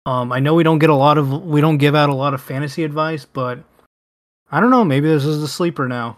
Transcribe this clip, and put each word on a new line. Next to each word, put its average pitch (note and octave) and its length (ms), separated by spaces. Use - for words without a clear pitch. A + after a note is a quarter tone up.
Um, B2 260
I C3 80
know D3 140
we E3+ 80
don't D#3+ 160
get D#3+ 100
a D3+ 60
lot D3 240
of, C#3+ 260
we D3+ 160
don't D#3 160
give D3 180
out D3 140
a C#3 60
lot C3+ 180
of C3+ 80
fantasy C#3+ 420
advice, D#3 440
but B2 320
I C#3+ 100
don't A#3+ 100
know, B3 140
maybe C#3+ 240
this D3 180
is D3+ 160
the D3 60
sleeper D#3+ 380
now. A#2+ 320